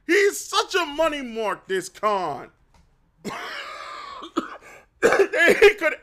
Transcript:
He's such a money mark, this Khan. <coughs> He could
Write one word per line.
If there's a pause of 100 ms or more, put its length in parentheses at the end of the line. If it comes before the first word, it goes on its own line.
He's
such
a
money
mark,
this
Khan. (720)
<coughs> (2250)
He
could